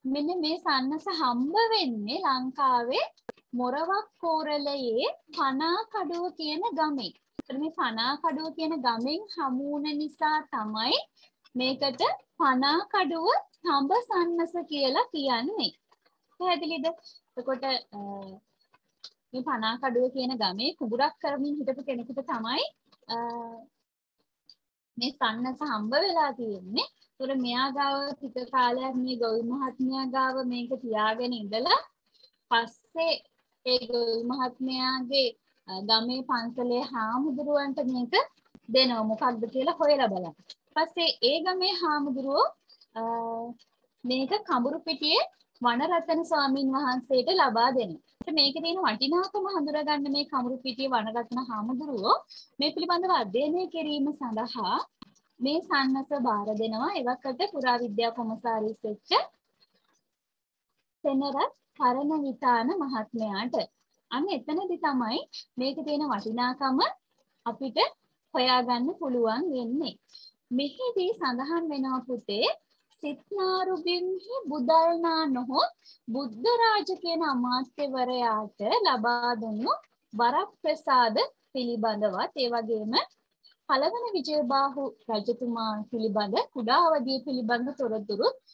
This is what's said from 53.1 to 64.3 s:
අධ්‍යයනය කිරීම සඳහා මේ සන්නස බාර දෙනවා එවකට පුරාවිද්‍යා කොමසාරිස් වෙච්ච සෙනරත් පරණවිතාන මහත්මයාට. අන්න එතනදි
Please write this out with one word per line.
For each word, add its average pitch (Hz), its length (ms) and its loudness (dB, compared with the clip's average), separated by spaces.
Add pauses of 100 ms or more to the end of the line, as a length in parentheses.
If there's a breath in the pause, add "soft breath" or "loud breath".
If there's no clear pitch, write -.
අධ්‍යයනය 285 540 0
කිරීම 294 420 -2
සඳහා 226 680 -4 (600)
මේ 285 200 0
සන්නස 269 500 0 (100)
බාර 208 320 0
දෙනවා 220 440 -2
එවකට 254 520 -2
පුරාවිද්‍යා 240 640 0
කොමසාරිස් 226 720 -2
වෙච්ච 214 300 -6 (1900)
සෙනරත් 277 340 0 (360)
පරණවිතාන 269 920 2 (100)
මහත්මයාට. 226 760 -2 (560)
අන්න 269 160 0
එතනදි 359 500 -2